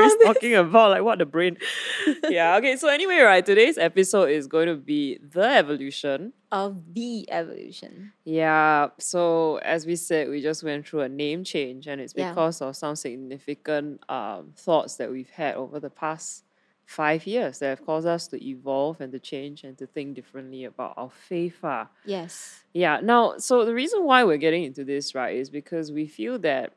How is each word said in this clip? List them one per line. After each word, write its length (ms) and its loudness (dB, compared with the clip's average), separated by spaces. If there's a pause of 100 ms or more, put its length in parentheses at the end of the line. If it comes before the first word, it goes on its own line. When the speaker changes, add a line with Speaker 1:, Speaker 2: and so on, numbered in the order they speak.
Speaker 1:
about 120 6
this? 80 12
Speaker 2:
talking 300 4
about? 340 8
Like, 140 4
what 160 2
the 60 2
brain?" 320 0 (340)
<laughs> 360 -2
Yeah, 280 4
okay, 200 2
so 120 0
anyway, 320 2
right, 260 8
today's 320 6
episode 520 2
is 180 -2
going 180 2
to 80 0
be 480 -4
The 240 -2 (160)
Evolution. 680 -6 (180)
Speaker 1:
Of 440 -6
The 360 -8
Evolution. 840 -10 (120)
Speaker 2:
Yeah, 640 4 (100)
so 600 0
as 280 -4
we 80 -4
said, 340 -2
we 140 -6
just 220 -4
went 240 -8
through 140 -4
a 60 -4
name 360 -6
change, 420 -8
and 140 -10
it's 160 -14
Speaker 1:
Yeah. 140 -4
Speaker 2:
because 300 -2
of 140 -8
some 220 -8
significant, 1120 -8
um, 460 -8
thoughts 400 0
that 140 -8
we've 200 -12
had 240 -6
over 240 -10
the 120 -12
past 540 -12 (400)
five 420 -2
years 340 -4
that 80 -2
have 180 -8
caused 200 -2
us 220 -2
to 160 -12
evolve 560 -4
and 120 -12
to 60 -14
change 460 -14
and 140 -20
to 80 -14
think 280 -10
differently 500 -16
about 340 -12
our 120 -12
faith, 520 -6
ah. 260 -6 (160)
Speaker 1:
Yes. 600 -12 (100)
Speaker 2:
Yeah. 280 2
Now, 360 4
so 260 2
the 80 0
reason 320 -2
why 200 6
we're 120 4
getting 280 0
into 200 -10
this, 300 -6
right, 200 -4
is 140 -4
because 420 -8
we 160 -6
feel 340 -8
that 360 -2